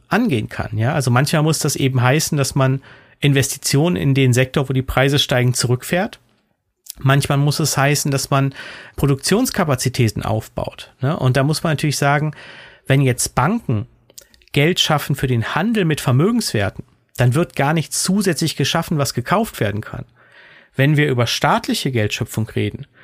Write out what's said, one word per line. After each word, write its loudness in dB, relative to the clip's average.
angehen 0
kann. -8
Ja, 0
also 0
manchmal 2
muss 0
das -2
eben 0
heißen, 2
dass -2
man 2
Investitionen 0
in 0
den 4
Sektor, 2
wo -4
die 0
Preise 0
steigen, 0
zurückfährt. -2
Manchmal 2
muss 0
es 0
heißen, 0
dass -2
man 0
Produktionskapazitäten 0
aufbaut, -6
ne? 0
Und 2
da 4
muss -2
man 0
natürlich -2
sagen, 0
wenn 4
jetzt 0
Banken 0
Geld 2
schaffen 0
für -2
den 0
Handel 0
mit 0
Vermögenswerten, 0
dann 2
wird -2
gar 0
nichts -2
zusätzlich 0
geschaffen, -2
was -2
gekauft -2
werden -2
kann. -12
Wenn 2
wir 2
über 0
staatliche -2
Geldschöpfung -2
reden, -6